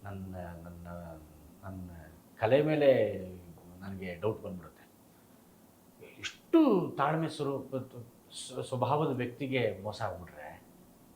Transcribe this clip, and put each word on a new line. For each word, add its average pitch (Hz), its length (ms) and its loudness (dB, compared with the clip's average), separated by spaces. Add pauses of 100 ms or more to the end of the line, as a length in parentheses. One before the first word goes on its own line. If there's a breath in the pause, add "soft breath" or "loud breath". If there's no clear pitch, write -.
ನನ್ನ, 95 320 -10 (260)
ನನ್ನ, 87 260 -14 (760)
ನನ್ನ 95 280 -10 (480)
ಕಲೆ 135 240 6
ಮೇಲೆ 131 560 6 (600)
ನನಗೆ 95 340 -8
ಡೌಟ್ 107 280 -2
ಬಂದ್ಬಿಡುತ್ತೆ. 92 380 -12 (1400)
ಎಷ್ಟು 208 800 4
ತಾಳ್ಮೆ 156 300 2
ಸ್ವರೂಪ, 139 480 -4
ಸ್ವ-, - 840 -10
ಸ್ವಭಾವದ 131 460 2
ವ್ಯಕ್ತಿಗೆ 123 760 0
ಮೋಸ 107 200 -6
ಆಗ್ಬಿಟ್ರೆ 90 480 -8 (640)